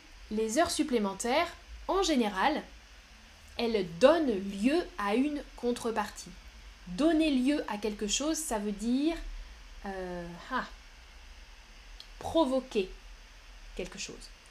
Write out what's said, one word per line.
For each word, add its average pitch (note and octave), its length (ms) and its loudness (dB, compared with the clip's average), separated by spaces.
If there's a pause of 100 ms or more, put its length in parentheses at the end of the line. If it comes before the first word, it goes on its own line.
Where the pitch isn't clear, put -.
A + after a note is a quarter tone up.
(320)
les A3 260 0
heures E4 140 6
supplémentaires, B3 760 2 (400)
en F#4 160 2
général, A#3+ 580 2 (960)
elles A3+ 300 0 (120)
donnent C#4+ 340 8 (280)
lieu D4 240 4 (120)
à G#3 180 0
une C#4+ 260 2 (140)
contrepartie. A3+ 760 -4 (560)
Donner D#4 420 4
lieu C#4 400 4
à G#3 80 -4
quelque G#3 300 -2
chose, D4+ 300 0
ça A#3 220 -2
veut G#3 140 -2
dire, B3+ 420 2 (720)
euh, F#3 420 -6 (240)
ah, A#3 140 -2 (1500)
provoquer B3+ 720 2 (840)
quelque F3+ 240 -8
chose. - 300 -12 (220)